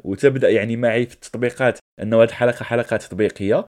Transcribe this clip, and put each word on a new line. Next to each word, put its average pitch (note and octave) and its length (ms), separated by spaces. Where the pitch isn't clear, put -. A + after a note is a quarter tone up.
وتبدأ B2+ 460
يعني A2 260
معي A#2+ 300
في - 80
التطبيقات، A#2+ 640
أنه A2+ 200
هذه A2+ 60
الحلقة A#2+ 360
حلقة A#2 320
تطبيقية، G2+ 720